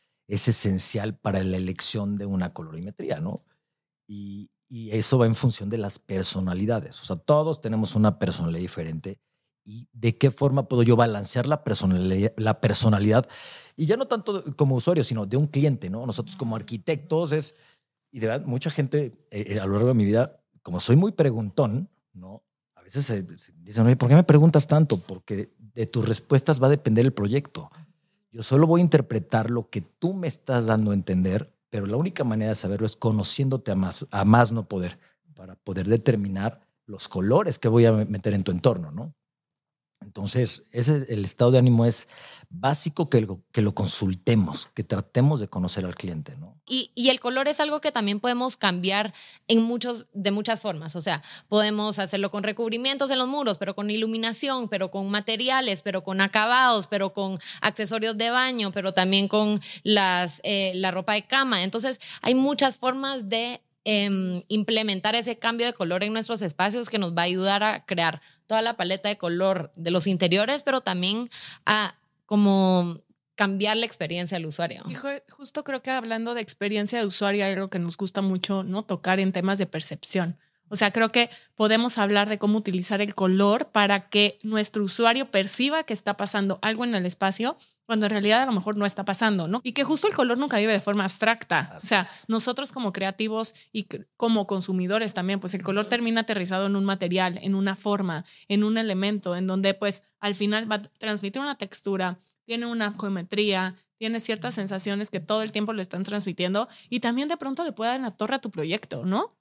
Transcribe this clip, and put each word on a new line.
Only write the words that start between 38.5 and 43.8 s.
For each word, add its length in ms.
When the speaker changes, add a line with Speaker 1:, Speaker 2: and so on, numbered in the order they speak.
Speaker 1:
entorno, 400
¿no? 240
Entonces, 680
ese, 380
el 160
estado 240
de 80
ánimo 260
es 240
básico 600
que 100
lo, 220
que 80
lo 140
consultemos, 960